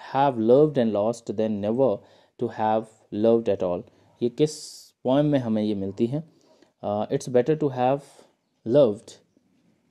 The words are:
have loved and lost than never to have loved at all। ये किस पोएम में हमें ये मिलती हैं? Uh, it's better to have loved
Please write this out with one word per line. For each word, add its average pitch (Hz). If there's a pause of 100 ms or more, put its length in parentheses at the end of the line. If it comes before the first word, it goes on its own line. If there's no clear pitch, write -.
(140)
have 135
loved 139
and 113
lost 107
than 107
never 110 (440)
to 120 (100)
have 110 (300)
loved 113
at 98
all। 90 (420)
ये 120
किस 151 (440)
पोएम 135
में 143
हमें 110
ये 107
मिलती 98
हैं? 143 (600)
Uh, 104
it's 131
better 123
to 143
have 127 (640)
loved 113 (760)